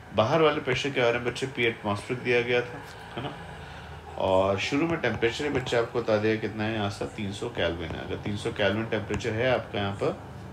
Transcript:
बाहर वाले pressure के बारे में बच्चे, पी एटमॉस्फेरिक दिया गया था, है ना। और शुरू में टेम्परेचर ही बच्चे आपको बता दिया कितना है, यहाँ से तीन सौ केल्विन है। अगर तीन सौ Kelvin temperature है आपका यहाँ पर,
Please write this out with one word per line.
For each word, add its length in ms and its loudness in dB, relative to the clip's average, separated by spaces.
बाहर 280 6
वाले 180 6
pressure 300 0
के 100 0
बारे 180 4
में 60 -4
बच्चे, 220 -2
पी 180 -2
एटमॉस्फेरिक 580 -2
दिया 200 4
गया 180 2
था, 220 -8
है 60 -6
ना। 140 -8
और 400 6
शुरू 300 2
में 120 0
टेम्परेचर 440 2
ही 60 0
बच्चे 260 0
आपको 260 2
बता 140 4
दिया 200 4
कितना 280 -2
है, 100 0
यहाँ 160 0
से 140 -6
तीन 280 -6
सौ 160 -6
केल्विन 420 -2
है। 160 -6
अगर 100 -4
तीन 200 -4
सौ 140 -2
Kelvin 360 2
temperature 440 -2
है 200 2
आपका 280 0
यहाँ 240 -2
पर, 160 0